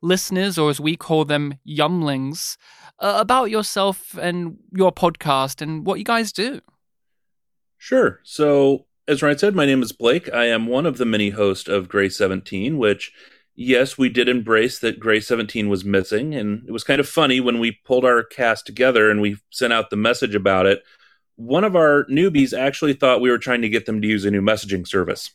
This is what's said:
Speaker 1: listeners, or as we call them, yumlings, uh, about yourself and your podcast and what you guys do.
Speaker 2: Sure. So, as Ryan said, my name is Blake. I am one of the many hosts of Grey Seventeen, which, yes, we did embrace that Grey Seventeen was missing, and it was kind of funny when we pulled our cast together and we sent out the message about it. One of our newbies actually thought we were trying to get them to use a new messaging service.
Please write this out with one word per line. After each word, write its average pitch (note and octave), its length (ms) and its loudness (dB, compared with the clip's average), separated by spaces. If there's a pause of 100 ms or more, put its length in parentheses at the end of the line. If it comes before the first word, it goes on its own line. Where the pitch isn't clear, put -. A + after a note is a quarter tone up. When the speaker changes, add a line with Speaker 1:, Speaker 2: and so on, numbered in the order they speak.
Speaker 1:
listeners, F#3 580 -2
or D3+ 120 2
as C3+ 80 -4
we D#3 160 -2
call D#3+ 300 0
them, D3 300 -2 (120)
yumlings, D3+ 880 -2 (440)
uh, G3+ 180 0
about A3+ 320 2
yourself G3+ 680 -4
and F3 420 -4 (120)
your F#3 220 2
podcast C#3 680 -2
and D#3 240 -8
what F#3+ 140 -2
you G#3 60 -10
guys A3+ 260 -2
do. B3 300 -6 (1160)
Speaker 2:
Sure. A3 440 0
So, C#3+ 640 2 (220)
as D3 160 0
Ryan D3 140 2
said, G3+ 180 2
my D3+ 100 2
name C3+ 160 2
is A2 80 -4
Blake. B2 420 0
I A#2+ 120 0
am A2+ 240 0
one C3+ 180 0
of C3 120 -4
the B2 60 0
many G#2 260 0
hosts G2+ 380 -2
of F#2+ 200 -2
Grey G2 220 0
Seventeen, G2 680 -4
which, G#2 340 0 (440)
yes, B2+ 420 0
we C3 100 4
did A#2+ 180 0
embrace A#2 520 0
that A2+ 220 -4
Grey A2 200 2
Seventeen A2 480 -4
was G2 160 -2
missing, G#2 500 -2
and G#2+ 320 -6
it - 60 -12
was A2+ 120 -8
kind C#3+ 160 0
of C#3 80 -2
funny C3+ 320 2
when A#2+ 180 0
we A#2 260 -2
pulled B2+ 220 2
our A#2+ 160 4
cast A2+ 420 -2
together A2+ 460 2
and G#2 100 2
we G#2 160 -2 (140)
sent A#2 220 -2
out A2+ 180 -2
the G#2+ 60 -4
message A2+ 380 0
about F#2+ 300 2
it. G2 180 2 (540)
One C3 280 0
of G3+ 100 -2
our D3 300 4
newbies C#3+ 520 2
actually C#3 380 -2
thought B2+ 260 2
we B2 100 2
were A#2+ 80 2
trying A#2+ 240 -2
to A2 60 -2
get A2 180 -2
them A2 140 -4
to G#2+ 80 -2
use G#2 160 0
a G2+ 60 2
new G2+ 120 0
messaging G2 440 -2
service. F#2 480 -4